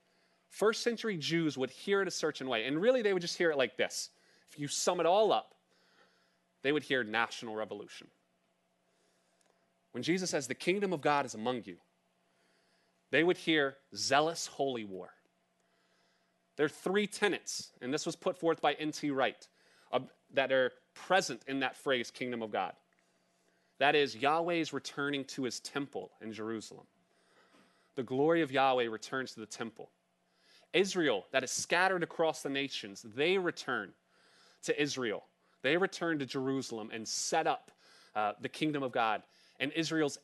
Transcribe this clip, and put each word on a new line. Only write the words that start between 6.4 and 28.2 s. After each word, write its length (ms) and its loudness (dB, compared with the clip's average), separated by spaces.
they 100 2
would 120 0
hear 200 0
national 520 -2
revolution. 520 -8
When 100 -6
Jesus 260 0
says, 180 -2
"The 60 -6
kingdom 400 0
of 80 -4
God 240 4
is 80 -10
among 320 -4
you," 120 -12
they 140 4
would 140 4
hear 400 2
zealous 500 2
holy 380 -4
war. 280 -10
There 120 2
are 20 -2
three 380 0
tenets, 640 -2
and 100 -4
this 140 -2
was 100 -4
put 220 -2
forth 240 2
by 120 4
N 180 -4
T 180 -4
Wright, 380 0
uh, 100 2
that 160 2
are 200 4
present 540 0
in 140 -2
that 140 -2
phrase, 360 0
kingdom 320 -6
of 80 -6
God. 220 -2
That 160 6
is, 200 2
Yahweh 400 2
is 160 0
returning 540 -4
to 200 -4
his 140 -4
temple 520 -8
in 100 -8
Jerusalem. 540 -8
The 80 -4
glory 400 4